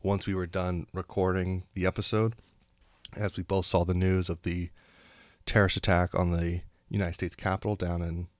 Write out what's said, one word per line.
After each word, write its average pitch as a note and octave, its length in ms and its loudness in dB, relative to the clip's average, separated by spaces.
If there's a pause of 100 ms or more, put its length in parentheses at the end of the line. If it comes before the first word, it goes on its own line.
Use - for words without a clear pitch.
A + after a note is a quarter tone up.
once G2 240 0
we G2 80 0
were F#2 100 0
done F2+ 480 -2
recording F#2 680 0 (120)
the F2+ 100 -2
episode, A2 500 0 (800)
as G2+ 220 -4
we F#2 60 -4
both F#2+ 220 0
saw F2 200 2
the F2+ 80 0
news F#2 340 2
of E2 140 -4
the F2 280 -2 (760)
terrorist G2 320 4
attack F2 360 2
on F2 180 2
the E2+ 280 0 (300)
United F#2 240 0
States E2+ 220 -6
Capitol G2 420 -2
down F2 240 -2
in E2+ 260 -4 (120)